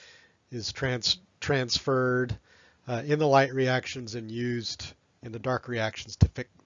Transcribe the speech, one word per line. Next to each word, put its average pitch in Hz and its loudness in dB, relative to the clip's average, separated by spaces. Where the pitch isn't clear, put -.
is 117 -8
trans-, 123 -2
transferred, 127 2
uh, 120 -4
in 147 2
the 156 2
light 135 6
reactions 127 0
and 113 -8
used 120 -4
in 117 -12
the 113 -10
dark 123 -4
reactions 110 -4
to - 8
fi-, - -8